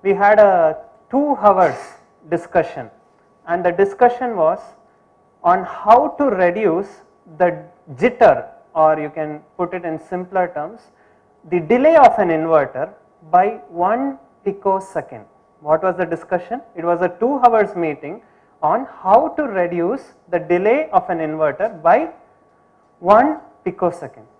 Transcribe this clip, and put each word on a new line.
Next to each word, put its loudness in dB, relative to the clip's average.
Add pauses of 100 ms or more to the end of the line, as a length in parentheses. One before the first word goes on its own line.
We 0
had 4
a 4 (320)
two 0
hours 2 (520)
discussion, -4 (580)
and -4
the 0
discussion 0
was 0 (840)
on 2
how 2
to 0
reduce -2 (340)
the 0 (300)
jitter, 2 (260)
or 2
you -8
can -10 (140)
put -6
it -10
in -8
simpler -6
terms, -12 (680)
the 0
delay 2
of 6
an 0
inverter -2 (400)
by 0
one -4 (280)
picosecond. -6 (360)
What 0
was 0
the -2
discussion? -8 (140)
It -10
was -2
a 0
two -4
hours 2
meeting -8 (400)
on -2 (160)
how 4
to -6
reduce -4 (160)
the -4
delay 0
of 0
an -4
inverter -4
by 2 (880)
one 4 (260)
picosecond. -8 (140)